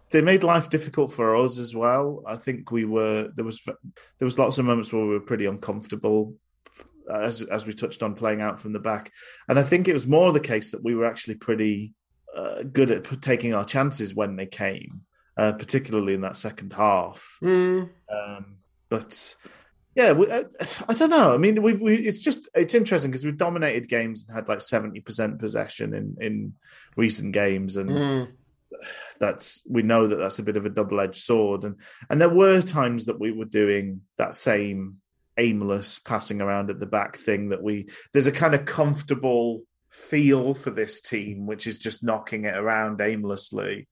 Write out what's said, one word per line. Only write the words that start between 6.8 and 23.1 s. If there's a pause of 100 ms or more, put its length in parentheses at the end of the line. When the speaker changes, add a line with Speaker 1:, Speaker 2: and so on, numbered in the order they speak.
Speaker 1:
as,
as
we
touched
on,
playing
out
from
the
back. (360)
And
I
think
it
was
more
the
case
that
we
were
actually
pretty, (440)
uh,
good
at
p-,
taking
our
chances
when
they
came, (340)
uh,
particularly
in
that
second
half.
Speaker 2:
Mm. (220)
Speaker 1:
Um, (320)
but (640)
yeah,
we,
uh, (440)
I
don't
know.
I
mean,
we've,
we,
it's
just,
it's
interesting